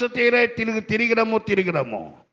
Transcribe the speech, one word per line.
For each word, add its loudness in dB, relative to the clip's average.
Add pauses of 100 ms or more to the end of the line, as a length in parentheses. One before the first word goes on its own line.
(160)
తీరే 4
తిరిగి, -4
తిరిగి 0
రమ్ము, 2
తిరిగి 0
రమ్ము." -6 (160)